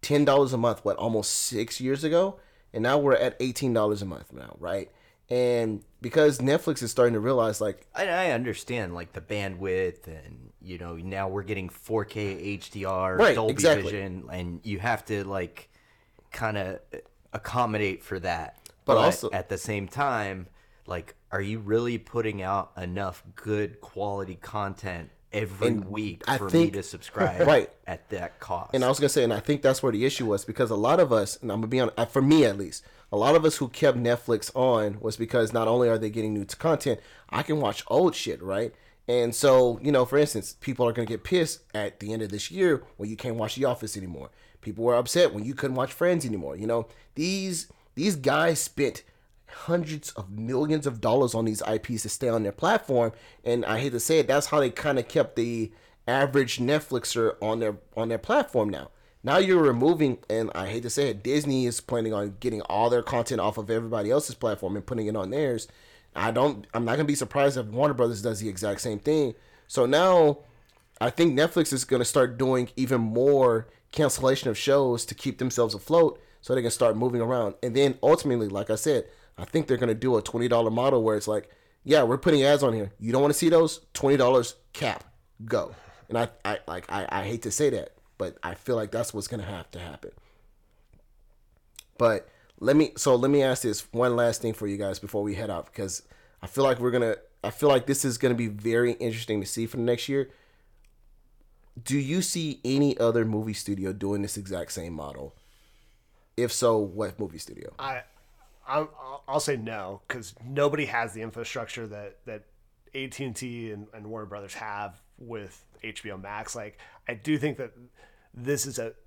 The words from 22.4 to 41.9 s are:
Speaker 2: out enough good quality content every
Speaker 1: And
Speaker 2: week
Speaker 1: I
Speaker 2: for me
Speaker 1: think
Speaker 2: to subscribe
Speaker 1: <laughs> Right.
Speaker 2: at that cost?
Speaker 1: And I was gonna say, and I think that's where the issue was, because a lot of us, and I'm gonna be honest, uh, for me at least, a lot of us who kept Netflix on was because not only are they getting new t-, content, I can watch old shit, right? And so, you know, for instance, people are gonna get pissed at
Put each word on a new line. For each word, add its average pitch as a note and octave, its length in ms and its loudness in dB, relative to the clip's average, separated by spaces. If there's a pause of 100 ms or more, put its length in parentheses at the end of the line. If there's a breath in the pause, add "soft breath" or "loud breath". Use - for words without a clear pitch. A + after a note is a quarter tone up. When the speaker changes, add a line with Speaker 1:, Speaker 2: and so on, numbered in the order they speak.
Speaker 2:
out F#2+ 340 -2
enough F2+ 460 -6 (120)
good G#2 460 -4
quality G2 540 -6
content F#2+ 720 -8 (240)
every G#2 340 -2
Speaker 1:
And A2 180 0
Speaker 2:
week G2+ 440 -8
Speaker 1:
I C3+ 80 2
Speaker 2:
for G2+ 80 -4
me F#2+ 60 -4
Speaker 1:
think E3 220 6
Speaker 2:
to G2 100 -4
subscribe F#2 580 -2
Speaker 1:
<laughs> - 60 6
Right. C#3+ 220 6 (180)
Speaker 2:
at - 220 -10
that F2 300 -8
cost? - 340 -8
Speaker 1:
And B2+ 120 2
I - 20 4
was C3+ 120 2
gonna C#3 100 4
say, C3+ 140 2
and A2+ 100 2
I G2+ 80 -4
think D3 200 -2
that's C3 220 2
where C3+ 80 2
the A2 140 0
issue C3 220 -2
was, G2+ 180 0
because A#2 240 -2
a A2+ 60 0
lot B2 260 2
of C#3+ 100 4
us, A2 300 2
and A#2+ 100 -6
I'm G#2+ 60 -2
gonna A2 100 -4
be B2+ 120 0
honest, A#2+ 200 0
uh, A#2 60 2
for C3+ 160 0
me D3 240 6
at G2+ 120 2
least, F#2 280 -10 (260 soft breath)
a G#2 60 0
lot B2+ 180 4
of D#3 80 6
us D#3 140 4
who C#3 100 -2
kept C3 300 2
Netflix A#2+ 580 0
on A2+ 460 2
was G#2+ 160 -4
because A2+ 340 0
not A2+ 160 2
only A#2+ 220 4
are A2+ 80 4
they A2 120 -2
getting G#2+ 240 -4
new G#2 120 -4
t-, - 100 -12
content, C#3 440 0 (300 loud breath)
I D3+ 140 -4
can D3+ 160 -2
watch A2 280 -2
old E3 280 4
shit, E2 260 -6
right? G2 320 -4 (340 soft breath)
And A#2+ 280 2
so, B2+ 460 6
you C#3+ 100 0
know, B2+ 140 4
for C#3 120 0
instance, D3 440 0
people B2 260 -2
are A#2 60 0
gonna A#2 140 -2
get A2 160 -6
pissed F3 400 0 (100)
at G#2 260 -6